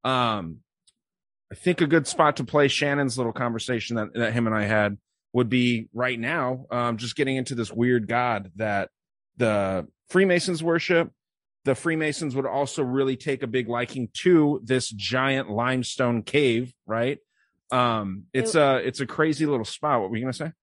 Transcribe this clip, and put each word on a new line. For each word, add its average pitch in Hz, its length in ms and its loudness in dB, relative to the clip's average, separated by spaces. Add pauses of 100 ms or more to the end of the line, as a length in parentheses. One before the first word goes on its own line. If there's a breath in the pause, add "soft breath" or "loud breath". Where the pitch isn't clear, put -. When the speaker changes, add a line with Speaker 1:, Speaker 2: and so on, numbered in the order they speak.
Speaker 1:
Um, 110 560 -2 (920)
I - 20 -12
think 180 260 0
a 160 60 4
good 156 220 4
spot 151 300 2
to 139 60 -4
play 143 220 4
Shannon's 139 500 0
little 117 160 -2
conversation 117 600 -4
that, 107 200 -4
that 113 180 0
him 117 160 0
and 110 80 0
I 107 80 0
had 104 340 2 (340)
would 120 160 2
be 123 440 2
right 120 260 -2
now, 131 540 -4
um, 120 240 -2
just 113 180 -8
getting 135 220 0
into 127 180 -4
this 117 180 -4
weird 120 360 2
god 113 480 -2
that 101 340 -2 (460)
the 98 500 0 (220)
Freemasons 180 540 2
worship. 165 500 0 (520)
The 139 120 2
Freemasons 156 580 -2
would 131 120 -2
also 135 360 -2
really 131 340 0
take 139 260 -4
a 131 40 -6
big 117 220 -2
liking 120 400 -4 (140)
to 156 420 6
this 131 260 0
giant 131 600 -2
limestone 120 720 0
cave, 127 520 2 (120)
right? 120 320 -2 (520)
Um, 110 640 0
it's 131 240 0
Speaker 2:
It 156 40 6
Speaker 1:
a, 139 160 6
it's 123 240 -4
a 131 60 -2
crazy 156 400 0
little 127 180 0
spot. 139 360 -2
What 95 100 -4
were 117 60 -4
you 120 80 -4
gonna 131 80 -4
say? 156 200 -8 (100)